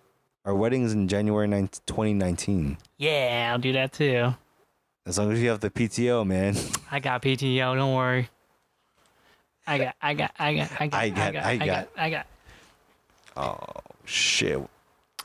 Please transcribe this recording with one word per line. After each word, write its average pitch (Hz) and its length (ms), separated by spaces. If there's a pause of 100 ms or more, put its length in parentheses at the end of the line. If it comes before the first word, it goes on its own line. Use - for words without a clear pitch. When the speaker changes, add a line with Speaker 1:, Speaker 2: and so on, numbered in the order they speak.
(440)
Speaker 1:
Our 98 100
wedding 120 300
is 110 80
in 101 160
January 104 400
ninth, 101 380
twenty 107 280
nineteen. 90 640 (180)
Speaker 2:
Yeah, 127 560
I'll 123 60
do 131 160
that 135 180
too. 123 420 (680)
Speaker 1:
As 87 140
long 104 140
as 117 100
you 120 80
have 107 100
the 104 100
P 117 180
T 120 220
O, 117 140
man. 95 320 (160)
<laughs> - 180
Speaker 2:
I 143 100
got 127 220
P 131 140
T 131 260
O, 127 120
don't 135 200
worry. 127 340 (1400)
I 147 100
got, 131 220
I 147 140
got, 147 240
I 151 160
got, 151 160 (100)
I 151 60
got, 143 80
Speaker 1:
I 107 80
Speaker 2:
I 113 80
Speaker 1:
got, 98 220
Speaker 2:
got, - 120
Speaker 1:
I 104 60
Speaker 2:
I 123 80
got, 151 80
Speaker 1:
got. 92 300
Speaker 2:
I 160 140
got. 147 160 (1080)
Speaker 1:
Oh, 58 220 (460)
shit. - 560 (640)